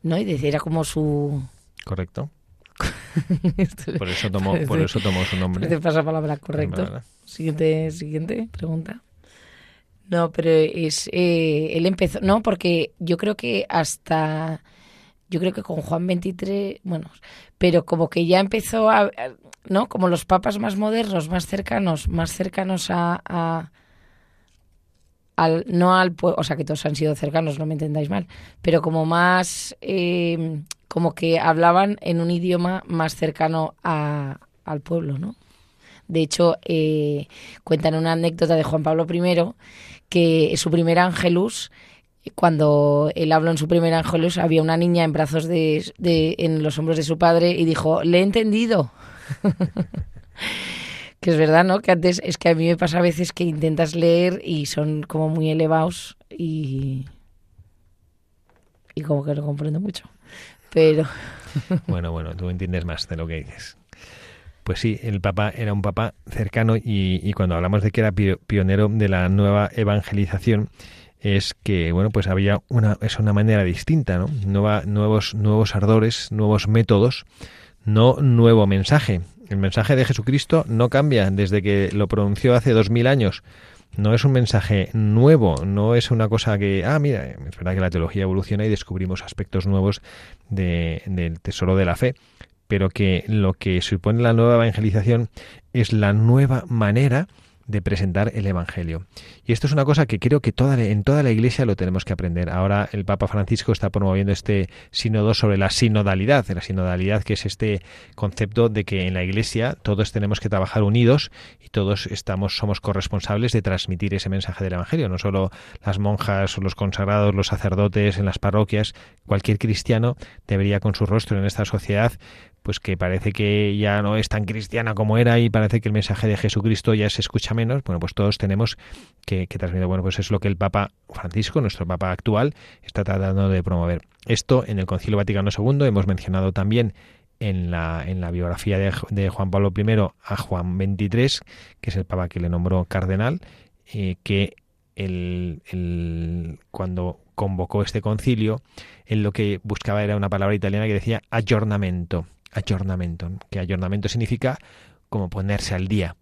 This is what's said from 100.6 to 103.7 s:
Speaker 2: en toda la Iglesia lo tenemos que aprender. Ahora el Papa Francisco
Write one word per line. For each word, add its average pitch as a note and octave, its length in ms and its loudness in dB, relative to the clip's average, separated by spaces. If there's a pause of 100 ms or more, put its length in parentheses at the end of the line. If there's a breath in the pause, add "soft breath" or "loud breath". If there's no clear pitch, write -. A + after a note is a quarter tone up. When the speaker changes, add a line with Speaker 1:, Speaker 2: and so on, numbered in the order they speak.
Speaker 2:
en G#2 220 0
toda C#3+ 180 2
la C3 80 2
Iglesia A#2 340 2
lo G#2 120 0
tenemos F#2 280 -2
que - 80 -6
aprender. F2 380 -2
Ahora G2 420 0
el G2+ 120 -6
Papa G2+ 240 0
Francisco G#2+ 440 0